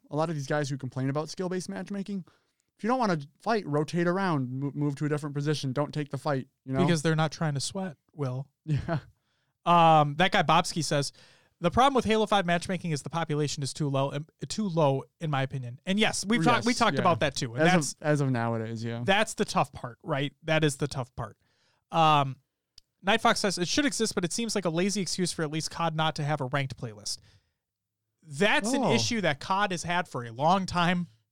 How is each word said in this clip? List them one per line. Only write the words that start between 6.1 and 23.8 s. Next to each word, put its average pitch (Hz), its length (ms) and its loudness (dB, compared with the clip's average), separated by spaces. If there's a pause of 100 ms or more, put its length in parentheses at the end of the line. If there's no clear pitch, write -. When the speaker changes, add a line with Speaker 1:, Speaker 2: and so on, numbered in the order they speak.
Speaker 1:
the 139 80 -6
fight, 135 300 -2 (160)
you 131 80 -8
know? 170 120 2
Speaker 2:
Because 165 180 2
they're 160 140 2
not 156 140 2
trying 156 240 -4
to 135 60 -4
sweat, 185 360 -8 (180)
Will. 131 380 -6
Speaker 1:
<laughs> - 40 -20 (100)
Yeah. 156 320 0 (680)
Speaker 2:
Um, 160 500 6
that 185 160 2
guy 202 100 4
Bobski 160 420 2
says, 143 280 -2 (480)
"The 170 100 0
problem 269 240 4
with 240 100 2
Halo 220 220 2
five 202 200 2
matchmaking 175 460 -2
is 139 100 -2
the - 80 -10
population 151 520 -2
is 131 100 -6
too 151 160 -2
low, 135 240 0
um, 143 140 -6 (220)
too 214 200 -4
low, 143 360 2 (140)
in 156 120 -4
my 135 120 0
opinion." 127 440 -8
And 190 120 0
yes, 202 280 2
we've 214 180 2
talked, 233 220 4
we 247 60 4
Speaker 1:
Yes, 240 60 -2
Speaker 2:
talked 220 160 4
Speaker 1:
yeah. - 60 0
Speaker 2:
about 175 200 4
that 147 140 0
too. 117 200 -6
And 135 80 2
Speaker 1:
As 165 60 6
of, 180 120 6
Speaker 2:
that's, 135 220 -4
Speaker 1:
as 151 180 2
of 135 100 2
nowadays, 117 540 -2
yeah. 117 200 -6
Speaker 2:
that's 202 300 2
the 214 120 -2
tough - 260 -2
part, - 300 -14
right? 139 300 -2 (120)
That 156 180 2
is 147 140 2
the 151 100 -4
tough 131 300 -8
part. 117 200 -10 (540)
Um, 151 460 4 (680)
Night 214 200 0
Fox 226 180 4
says, 196 180 0
"It 175 80 -2
should 285 200 0